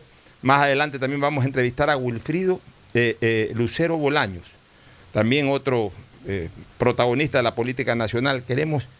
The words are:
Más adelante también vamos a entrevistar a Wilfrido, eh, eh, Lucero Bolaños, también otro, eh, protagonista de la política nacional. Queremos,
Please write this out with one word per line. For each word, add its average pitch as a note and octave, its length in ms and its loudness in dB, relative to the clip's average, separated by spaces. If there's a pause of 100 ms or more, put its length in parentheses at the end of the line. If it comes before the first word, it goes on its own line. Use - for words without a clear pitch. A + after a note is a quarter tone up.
(420)
Más C#3 180 4
adelante C#3 380 0
también C#3 240 -2
vamos C#3+ 220 0
a - 20 0
entrevistar B2+ 420 0
a D3 80 2
Wilfrido, D#3 640 -2 (320)
eh, A#2 300 2
eh, A2+ 320 2
Lucero D#3+ 420 0
Bolaños, C3+ 520 0 (640)
también C3 380 2
otro, B2+ 420 0 (360)
eh, F2+ 240 -4 (260)
protagonista B2 640 2
de B2 60 2
la A2+ 100 0
política B2 400 -2
nacional. B2 500 -2
Queremos, D3 560 -2